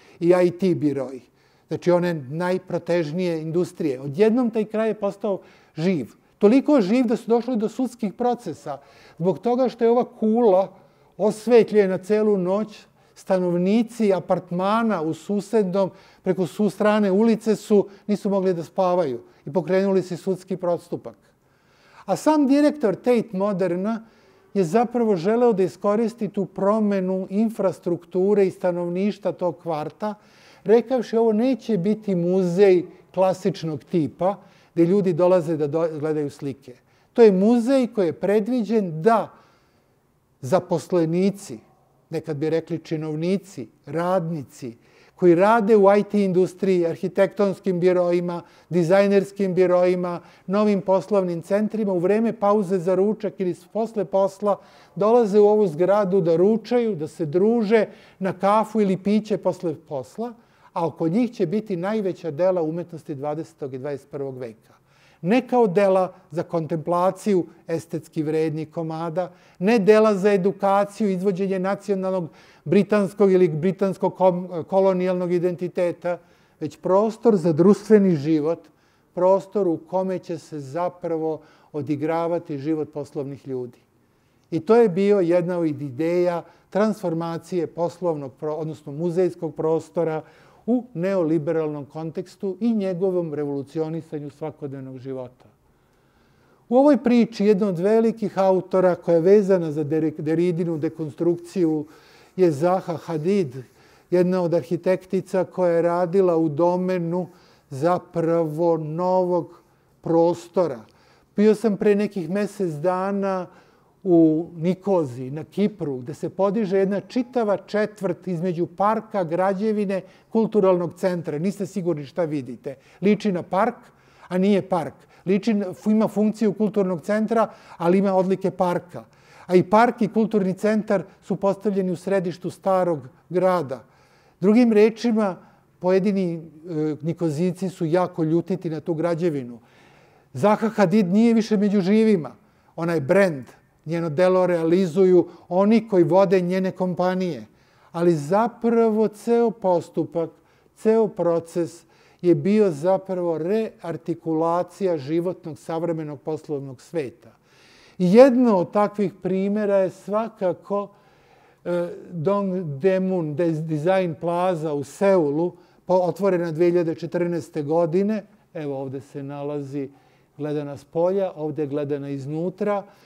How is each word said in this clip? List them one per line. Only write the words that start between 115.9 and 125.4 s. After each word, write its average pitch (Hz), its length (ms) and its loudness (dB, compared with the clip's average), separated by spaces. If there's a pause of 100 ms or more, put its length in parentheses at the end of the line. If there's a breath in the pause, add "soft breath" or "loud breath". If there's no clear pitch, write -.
gde 127 160 -12
se 170 140 -8
podiže 196 500 0
jedna 196 220 0
čitava 226 560 -2
četvrt 208 720 -6
između 175 380 -4
parka, 208 580 -2
građevine, 190 800 -2 (280 loud breath)
kulturalnog 190 640 2
centra. 170 440 -4
Niste 190 280 -4
sigurni 170 380 -4
šta 170 200 -6
vidite. 135 500 -8 (280 soft breath)
Liči 208 300 2
na - 100 -4
park, 220 320 -2 (540 soft breath)
a 180 100 -4
nije 190 240 2
park. 175 320 -4 (320 soft breath)
Liči 202 280 0